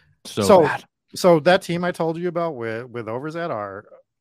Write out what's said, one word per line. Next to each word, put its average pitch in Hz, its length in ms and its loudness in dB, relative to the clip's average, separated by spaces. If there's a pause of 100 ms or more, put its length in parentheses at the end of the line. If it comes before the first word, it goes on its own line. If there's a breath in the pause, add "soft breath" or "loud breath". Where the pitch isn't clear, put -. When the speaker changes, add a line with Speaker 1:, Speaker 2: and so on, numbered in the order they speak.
(260 soft breath)
Speaker 1:
So - 160 -6
Speaker 2:
So, 170 220 8
Speaker 1:
bad. - 200 -2 (300)
Speaker 2:
so 170 280 4
that 180 200 4
team 175 220 -4
I 180 80 -2
told 165 260 -2
you 180 100 -6
about 170 280 -4
with, 117 320 -6
with 117 180 -10
Overzet, 156 460 -8
our, 104 340 -8 (360)